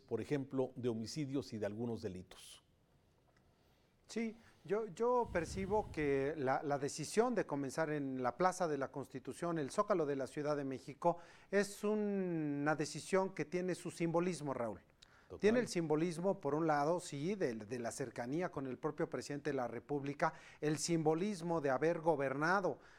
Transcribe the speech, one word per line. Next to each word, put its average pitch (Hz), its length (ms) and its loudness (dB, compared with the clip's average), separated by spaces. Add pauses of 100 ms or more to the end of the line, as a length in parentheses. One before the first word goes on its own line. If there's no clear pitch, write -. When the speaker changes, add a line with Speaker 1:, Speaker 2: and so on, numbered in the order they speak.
Speaker 1:
por 113 140 -2
ejemplo, 131 560 -2
de 127 140 0
homicidios 131 640 -4
y 110 60 -6
de 104 60 -2
algunos 110 360 -4
delitos. - 600 -10 (1500)
Speaker 2:
Sí, 220 280 -4 (300)
yo, 214 220 0
yo 233 440 2
percibo 190 600 0
que 143 460 2
la, 135 260 2
la 143 140 2
decisión 160 580 2
de 180 100 2
comenzar 147 460 0
en 135 300 -2
la 123 140 2
Plaza 180 320 4
de 151 100 0
la 135 140 -2
Constitución, 143 680 -4
el 135 120 -2
Zócalo 202 340 2
de 143 100 0
la 131 120 -2
Ciudad 147 300 -2
de 143 80 -2
México, 135 520 0 (340)
es 202 320 0
una 175 920 0
decisión 185 580 0
que 156 120 -2
tiene 180 300 -2
su - 160 -8
simbolismo, 165 640 0
Raúl. 110 280 -4 (460)
Speaker 1:
Total. 87 140 -12
Speaker 2:
Tiene 226 180 4
el 226 80 0
simbolismo, 170 760 0
por 143 140 0
un 165 100 2
lado, 156 340 4
sí, 151 360 -4
de, 156 180 0
de 110 240 -6
la 117 140 -4
cercanía 131 580 -4
con 135 160 -6
el 127 140 -6
propio 151 280 -2
presidente 143 440 -4
de 135 60 0
la 123 100 0
República, 139 640 -2 (260)
el 151 200 0
simbolismo 165 800 2
de 139 80 2
haber 156 320 2
gobernado 151 800 2 (180)